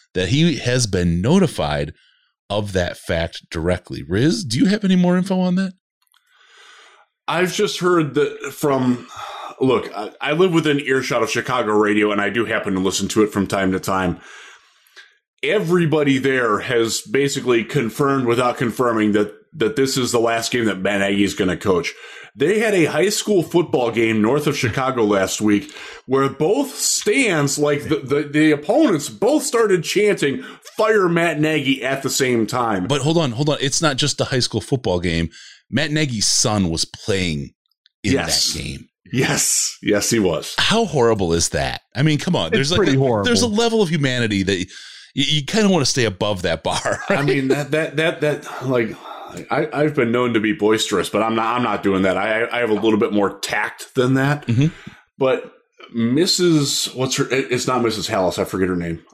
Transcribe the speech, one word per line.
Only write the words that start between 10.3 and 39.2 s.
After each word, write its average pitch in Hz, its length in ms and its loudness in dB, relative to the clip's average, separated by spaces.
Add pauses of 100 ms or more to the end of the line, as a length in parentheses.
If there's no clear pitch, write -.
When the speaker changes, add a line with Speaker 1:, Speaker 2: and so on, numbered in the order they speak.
Speaker 2:
live 175 200 4
within 147 280 2
earshot 131 420 0
of 110 80 0
Chicago 117 440 -2
radio, 104 380 4
and 104 80 0
I 101 120 0
do 110 140 0
happen 104 280 -2
to 95 60 0
listen 95 300 0
to 110 120 2
it 101 60 4
from 98 180 -2
time 95 280 0
to 92 60 -2
time. 92 400 -2 (1200)
Everybody 160 720 2
there 127 420 2
has 113 420 0
basically 123 600 0
confirmed 135 640 0
without 120 320 2
confirming 113 560 0
that, 104 180 2 (220)
that 110 220 -2
this 135 200 0
is 123 160 0
the 117 80 2
last 113 320 0
game 120 140 0
that 95 140 -2
Matt 98 220 -2
Nagy 101 220 2
is 95 120 0
gonna 90 200 0
coach. 87 380 0 (420)
They 170 240 2
had 220 140 0
a 170 120 4
high 185 240 0
school 208 340 0
football 151 480 0
game 113 300 2
north 143 260 2
of 147 100 0
Chicago 127 460 0
last 98 360 2
week 104 320 2 (360)
where 135 220 2
both 214 460 0
stands, 196 840 0
like, 147 240 0
the, 143 140 0
the, 139 260 -2
the 151 280 2
opponents, 185 580 2
both 233 340 2
started 202 400 2
chanting, 196 600 0 (340)
"Fire 214 320 2
Matt 170 300 0
Nagy," 143 440 0
at 135 200 -4
the 131 60 -4
same 120 360 0
time. 113 420 -2
Speaker 1:
But 139 140 0
hold 160 160 2
on, 147 140 0
hold 143 180 -2
on. 143 120 0
It's 135 200 -2
not 147 160 0
just 139 200 -2
the 123 80 0
high 131 140 -2
school 117 220 -2
football 107 380 -2
game. 85 300 0 (420)
Matt 147 200 -2
Nagy's 139 360 0
son 104 420 2
was 82 160 -2
playing 87 680 -4 (520)
in 95 100 0
Speaker 2:
Yes. 82 400 0
Speaker 1:
that 73 100 -6
game. - 240 -10 (240)
Speaker 2:
Yes. - 680 0